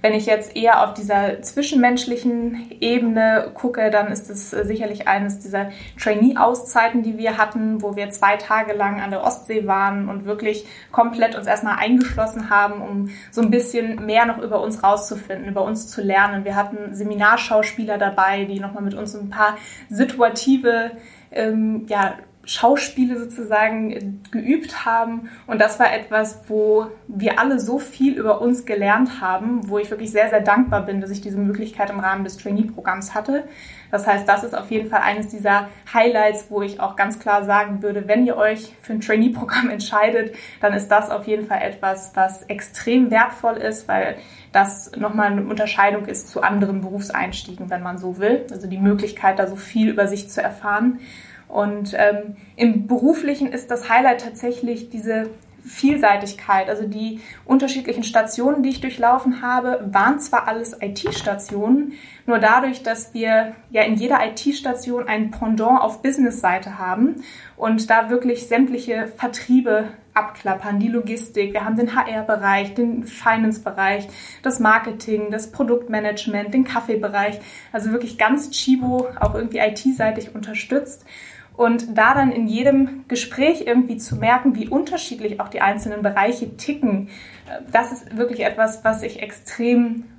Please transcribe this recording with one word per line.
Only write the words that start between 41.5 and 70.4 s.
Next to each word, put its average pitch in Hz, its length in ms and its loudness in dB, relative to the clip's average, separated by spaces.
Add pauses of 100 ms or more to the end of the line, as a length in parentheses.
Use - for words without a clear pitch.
etwas, 190 520 -4
was 190 300 0
extrem 233 680 0
wertvoll 226 480 2
ist, - 280 -6
weil 190 300 0 (360)
das 196 440 2
nochmal 208 340 0
eine 202 120 0
Unterscheidung 208 640 0
ist - 220 -8
zu - 140 -4
anderen 196 380 0
Berufseinstiegen, 190 920 -6
wenn 180 120 -4
man 180 160 -8
so 185 200 -8
will. 226 320 2
Also 190 160 -12
die 190 120 -6
Möglichkeit, 202 600 2
da 190 80 0
so 196 100 -8
viel 220 340 0
über 202 180 2
sich 202 220 -6
zu - 120 -4
erfahren. 214 560 0 (520)
Und, 208 480 -2
ähm, 208 380 2 (180)
im 226 320 2
Beruflichen 277 600 2
ist - 240 -8
das 240 160 -6
Highlight 240 340 4
tatsächlich 233 680 -6
diese 220 420 -4 (320)
Vielseitigkeit, 202 1080 2
also 214 160 -4
die 220 340 -6 (240)
unterschiedlichen 262 600 0
Stationen, 240 580 0
die 262 80 2
ich 262 100 -6
durchlaufen 254 640 0
habe, 247 500 0
waren 233 280 4
zwar - 280 0
alles 233 320 -6
I-T-Stationen, 208 1120 -2 (300)
nur 233 140 2
dadurch, 254 440 2
dass 226 300 -6
wir 220 400 0 (180)
ja 220 120 2
in 220 140 2
jeder 240 280 2
I-T-Station 247 840 -4
ein 214 240 -2
Pendant 220 500 2
auf - 200 -4
Business-Seite 226 760 0
haben 196 380 0 (400)
und 220 340 0
da 226 180 6
wirklich 240 380 0
sämtliche 233 640 0
Vertriebe 240 800 0 (260)
abklappern, 208 640 -2